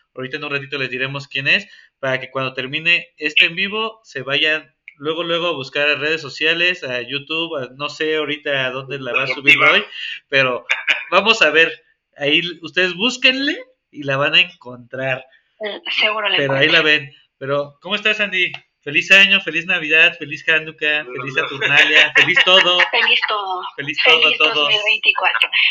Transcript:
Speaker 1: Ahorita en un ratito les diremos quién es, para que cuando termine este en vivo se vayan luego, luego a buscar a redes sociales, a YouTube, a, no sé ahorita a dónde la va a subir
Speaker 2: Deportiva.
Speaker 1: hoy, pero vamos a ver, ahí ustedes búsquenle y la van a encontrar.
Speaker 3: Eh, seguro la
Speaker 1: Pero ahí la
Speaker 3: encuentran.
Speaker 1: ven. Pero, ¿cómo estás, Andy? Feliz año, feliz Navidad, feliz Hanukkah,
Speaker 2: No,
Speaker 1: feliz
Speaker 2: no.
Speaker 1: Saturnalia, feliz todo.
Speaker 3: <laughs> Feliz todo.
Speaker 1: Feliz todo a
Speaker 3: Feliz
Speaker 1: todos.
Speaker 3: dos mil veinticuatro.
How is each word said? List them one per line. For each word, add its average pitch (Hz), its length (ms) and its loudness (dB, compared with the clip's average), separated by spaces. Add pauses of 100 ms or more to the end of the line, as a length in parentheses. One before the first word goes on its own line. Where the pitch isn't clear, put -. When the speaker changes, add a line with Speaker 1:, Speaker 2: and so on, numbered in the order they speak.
(140)
Speaker 1:
Ahorita 131 220 -8
en 151 80 -10
un 147 60 -8
ratito 139 260 -6
les 131 140 -4
diremos 135 360 -6
quién 135 220 -4
es, 196 180 0 (340)
para 131 200 -2
que 127 100 -12
cuando 131 220 -4
termine 156 640 -2
este 151 300 0
en 165 100 -10
vivo 214 480 -6
se - 160 -12
vayan 151 540 -2 (240)
luego, 156 260 -6
luego 170 220 -2
a 175 60 -2
buscar 147 360 -4
a 147 60 2
redes 151 260 -2
sociales, 165 640 -2
a 123 160 -4
YouTube, 147 560 -6
a, 127 120 -6 (100)
no 147 100 -6
sé 156 280 -2
ahorita 147 500 -2
a 127 60 -2
dónde 135 280 -8
la 123 140 -6
va 131 80 0
a 135 60 -2
subir 143 260 0
Speaker 2:
Deportiva. 147 180 4
Speaker 1:
hoy, 208 120 0 (440)
pero 131 380 0 (440)
vamos 202 300 2
a 160 80 6
ver, 156 340 2 (360)
ahí 151 240 2 (180)
ustedes 180 320 -2
búsquenle 262 640 0 (340)
y 143 120 -14
la 139 160 -2
van 147 160 0
a 175 80 6
encontrar. 127 840 -8 (400)
Speaker 3:
Eh, 202 160 -10 (180)
seguro 214 300 -2
la 196 80 0
Speaker 1:
Pero 139 160 0
ahí 139 160 4
la 165 120 4
Speaker 3:
encuentran. 160 40 0 (220)
Speaker 1:
ven. 139 100 -20 (220)
Pero, 143 420 -4
¿cómo 190 160 -4
estás, 214 240 -2
Andy? 185 320 -2 (320)
Feliz 156 260 -2
año, 190 300 6
feliz 165 260 -6
Navidad, 165 500 2
feliz 151 320 -6
Hanukkah, 156 540 0
Speaker 2:
No, - 100 -16
Speaker 1:
feliz 135 220 -8
Speaker 2:
no. 156 80 0
Speaker 1:
Saturnalia, 147 720 4
feliz 175 300 4
todo. 180 420 6
Speaker 3:
<laughs> - 60 -10
Feliz - 340 2
todo. 190 360 -4 (120)
Speaker 1:
Feliz 147 300 -6
todo 160 120 6
a 160 60 2
Speaker 3:
Feliz - 160 2
Speaker 1:
todos. 156 160 2
Speaker 3:
dos 147 140 2
mil 143 160 2
veinticuatro. - 640 0 (200)